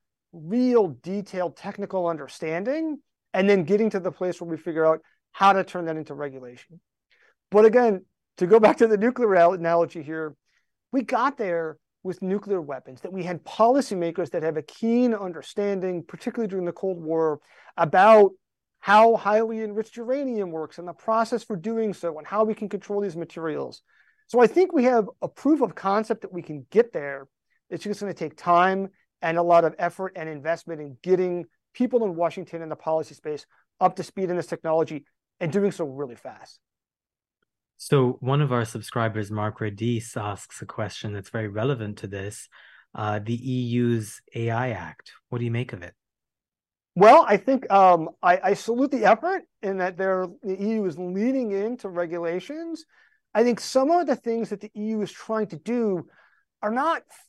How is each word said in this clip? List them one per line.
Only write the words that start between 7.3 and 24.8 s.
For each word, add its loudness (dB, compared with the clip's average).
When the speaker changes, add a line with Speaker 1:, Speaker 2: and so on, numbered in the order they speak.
Speaker 1:
But 8
again, 4
to 0
go 8
back 6
to 6
the 4
nuclear 2
al-, 6
analogy -2
here, -10
we -2
got -2
there -4
with -8
nuclear -4
weapons, -12
that -12
we -6
had -8
policymakers 0
that -4
have -2
a -6
keen 0
understanding, -6
particularly -8
during -6
the -6
Cold -6
War, -2
about 8
how 8
highly 0
enriched -6
uranium -4
works -10
and -12
the -12
process -2
for -8
doing -4
so -8
and -16
how 2
we 0
can -8
control -6
these -6
materials. -8
So 2
I 8
think 2
we 2